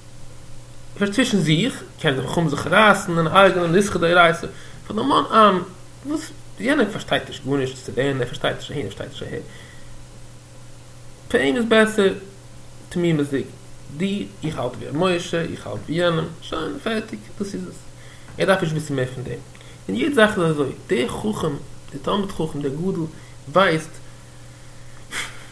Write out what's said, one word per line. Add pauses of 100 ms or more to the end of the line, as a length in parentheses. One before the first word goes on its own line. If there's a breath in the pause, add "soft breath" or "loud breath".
(1000)
פאר
צווישן
זיך, (180)
קען
דער
חכם
זיך
ראסן,
און
ארגן,
און
ליסטן
די
רייסה. (400 loud breath)
פון
דער
מאן,
ähm, (440)
וואס, (300)
יענער
פארשטייט
נישט
גארנישט
צו
לערנען,
ער
פארשטייט
נישט
אהין,
ער
פארשטייט
נישט
אהער. (1900 loud breath)
פאר
אים
איז
בעסער, (720)
תמיד
איז
דיק. (500)
די, (180)
איך
האלט
ווי
משה,
איך
האלט
ווי
יענעם. (180)
שוין,
פערטיג, (200)
דאס
איז
עס. (640 loud breath)
ער
דארף
נישט
וויסן
מער
פון
דעם. (540 loud breath)
און
יעדע
זאך
איז
אזוי, (160)
דער
חכם, (380)
דער
תלמיד
חכם,
דער
גדול, (460 loud breath)
ווייסט, (1600 loud breath)